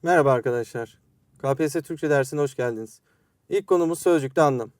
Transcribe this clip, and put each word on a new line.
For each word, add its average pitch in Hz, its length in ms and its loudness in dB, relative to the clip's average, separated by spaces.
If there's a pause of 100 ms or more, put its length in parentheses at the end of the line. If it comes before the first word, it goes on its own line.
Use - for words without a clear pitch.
Merhaba 165 280 4
arkadaşlar. 120 680 -4 (420)
K 135 140 -2
P 151 140 0
S - 0 -
S 156 120 -4
Türkçe 156 280 -6
dersine 143 300 0
hoş 143 160 -2
geldiniz. 113 460 -8 (480)
İlk 196 180 -4
konumuz 170 320 0
sözcükte 160 420 2
anlam. 131 380 0